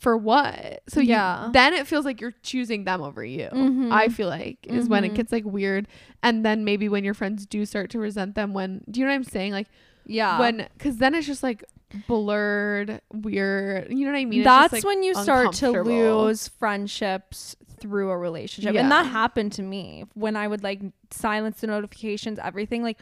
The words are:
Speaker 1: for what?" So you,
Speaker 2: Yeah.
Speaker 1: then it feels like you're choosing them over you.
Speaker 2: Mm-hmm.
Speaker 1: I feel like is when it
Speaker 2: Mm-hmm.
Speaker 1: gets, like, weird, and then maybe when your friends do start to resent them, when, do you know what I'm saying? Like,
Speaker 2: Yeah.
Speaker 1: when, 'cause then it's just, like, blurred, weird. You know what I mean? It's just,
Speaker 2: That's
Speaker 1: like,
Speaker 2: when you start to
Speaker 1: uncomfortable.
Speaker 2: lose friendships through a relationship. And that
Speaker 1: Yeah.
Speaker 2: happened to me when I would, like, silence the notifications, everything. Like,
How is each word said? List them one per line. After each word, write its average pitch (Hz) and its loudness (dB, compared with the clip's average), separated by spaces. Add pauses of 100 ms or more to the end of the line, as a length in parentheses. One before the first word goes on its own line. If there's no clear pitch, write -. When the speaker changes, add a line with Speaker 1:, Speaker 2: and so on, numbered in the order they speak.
Speaker 1:
for 233 4
what?" 226 0
So - -2
you, 240 6
Speaker 2:
Yeah. 208 0
Speaker 1:
then 269 8
it 285 -2
feels 302 0
like 262 -6
you're 233 -10
choosing 226 -4
them 185 -2
over 139 -10
you. 127 -8
Speaker 2:
Mm-hmm. 262 2
Speaker 1:
I 220 4
feel 220 -2
like - -8
is 240 -2
when 208 4
it 214 0
Speaker 2:
Mm-hmm. 208 -6
Speaker 1:
gets, 233 -2
like, 226 -2
weird, 196 -2 (380)
and 226 2
then 214 2
maybe 208 0
when 202 -2
your 202 -2
friends 202 -6
do 208 -4
start 202 -6
to 233 -6
resent 208 -6
them, 202 -4
when, 190 -6
do 226 -6
you 262 4
know 277 2
what 277 0
I'm 262 -2
saying? 202 -4
Like, 202 -6 (380)
Speaker 2:
Yeah. 220 0
Speaker 1:
when, 233 2 (140)
'cause 269 -2
then 262 4
it's 311 0
just, 269 -4
like, 240 -2 (440)
blurred, 208 -2 (120)
weird. 196 -4
You 269 -2
know 277 -2
what 285 0
I 269 0
mean? 226 2
It's 220 6
just, 269 10
Speaker 2:
That's - -
Speaker 1:
like, 226 0
Speaker 2:
when 392 2
you 370 2
start 254 4
to 277 0
Speaker 1:
uncomfortable. 220 4
Speaker 2:
lose 220 -2
friendships 202 -6 (240)
through 202 -2
a 180 -2
relationship. 175 -4
And 262 6
that 311 6
Speaker 1:
Yeah. 254 -6
Speaker 2:
happened 226 0
to 202 -8
me 180 -10
when 214 -4
I 208 -4
would, 208 -6
like, 196 -6 (300)
silence 214 -4
the 220 -4
notifications, 208 -6
everything. 208 -6
Like, 226 -4